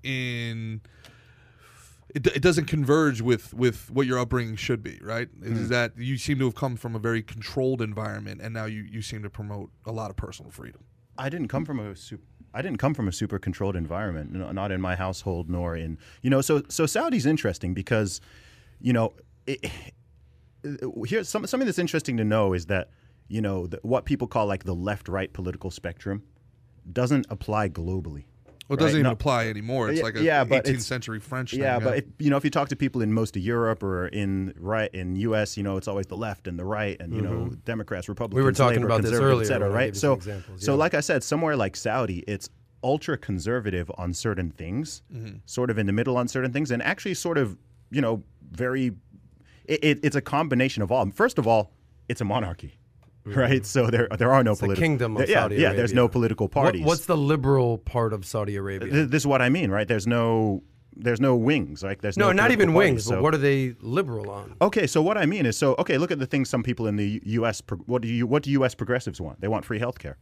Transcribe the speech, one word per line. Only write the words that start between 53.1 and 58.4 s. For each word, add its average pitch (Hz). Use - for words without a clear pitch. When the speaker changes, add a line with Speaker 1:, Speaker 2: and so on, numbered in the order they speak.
Speaker 3:
Mm-hmm. 104
Speaker 2:
right? 123
So 120
there, 117
there 120
are 135
no 113
Speaker 3:
It's -
the -
Speaker 2:
politi-, 98
Speaker 3:
kingdom 123
of 131
Speaker 2:
there, -
yeah, 190
Speaker 3:
Saudi 104
Speaker 2:
yeah, 135
there's 113
Speaker 3:
Arabia. 123
Speaker 2:
no 123
political 113
Speaker 3:
What, 92
Speaker 2:
parties. 151
Speaker 3:
what's 165
the 175
liberal 135
part 113
of 98
Saudi 101